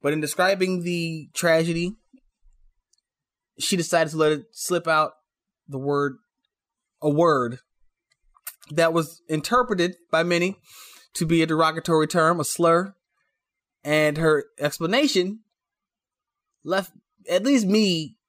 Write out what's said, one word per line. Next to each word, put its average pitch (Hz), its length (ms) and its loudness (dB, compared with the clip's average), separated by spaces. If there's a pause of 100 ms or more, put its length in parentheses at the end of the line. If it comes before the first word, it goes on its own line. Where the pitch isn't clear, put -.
but 143 120 -2
in 156 80 -4
describing 185 600 -2
the 170 540 -6
tragedy, 165 560 0 (1700)
she - 180 -2
decided 165 340 0
to 160 60 -8
let 156 140 4
it 147 200 -4
slip - 360 -4
out 156 240 2 (560)
the 139 100 -12
word, 143 360 -2 (880)
a 151 80 0
word 147 500 2 (1120)
that 165 200 2
was 165 380 -4
interpreted 185 680 -2 (160)
by 165 120 0
many 175 340 -2 (560)
to - 120 -4
be 165 160 2
a 160 40 2
derogatory 160 600 0
term, 165 320 2
a 147 60 -2
slur, 170 480 2 (880)
and 151 340 0
her 156 280 2 (120)
explanation 190 840 -2 (1200)
left 185 280 -4 (380)
at 185 140 0
least 247 240 4
me 185 500 2 (120)